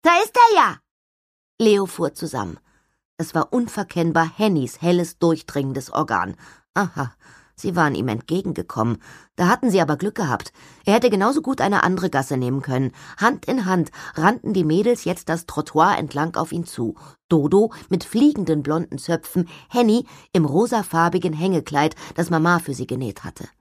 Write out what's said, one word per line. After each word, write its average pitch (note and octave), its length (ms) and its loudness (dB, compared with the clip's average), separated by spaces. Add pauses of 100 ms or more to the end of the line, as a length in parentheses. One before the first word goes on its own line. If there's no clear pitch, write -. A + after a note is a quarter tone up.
Da E4+ 40 6 (120)
ist A4 140 -4
er A#4 180 6
ja! A3+ 220 2 (800)
Leo G3+ 260 4
fuhr E3+ 280 -4
zusammen. G#2+ 460 -8 (580)
Es - 180 -8
war D#3+ 160 -2
unverkennbar F3 880 -2
Hennys F3 440 0
helles, F3 380 0
durchdringendes C#3+ 720 -2
Organ. F#2+ 440 -2 (400)
Aha, D#3 380 -4 (420)
sie F3+ 200 -6
waren D3+ 180 2
ihm G#2+ 140 -2
entgegengekommen. A#2 920 -4 (340)
Da F3+ 120 2
hatten A#3+ 220 2
sie F#3 120 4
aber D3 160 0
Glück G3+ 180 -4
gehabt. C3 380 -4 (320)
Er G3+ 80 4
hätte A#3 160 4
genauso A3 320 2
gut C4 180 -4
eine G3+ 240 2
andere F3+ 260 0
Gasse C#3 280 -2
nehmen B2+ 240 -2
können. C3 320 -2 (240)
Hand A#3 280 0
in B3 200 0
Hand F3+ 260 0 (220)
rannten G#3 400 0
die F#3 100 2
Mädels G#3 400 2
jetzt - 240 -6
das E3 180 -4
Trottoir D#3+ 520 0
entlang D#3 400 -4
auf E3 140 -4
ihn E3+ 140 -6
zu. - 300 -6 (320)
Dodo F3 460 4 (160)
mit F3 160 -2
fliegenden G3+ 580 2
blonden D3+ 360 -4
Zöpfen, E3+ 500 -4 (180)
Henny A#3+ 380 2 (260)
im E3 140 4
rosafarbigen F3 880 0
Hängekleid, D#3 640 0 (200)
das E3+ 140 -2
Mama E3+ 300 2
für C#3+ 160 -8
sie B2+ 120 -8
genäht A#2+ 380 -8
hatte. - 240 -14 (120)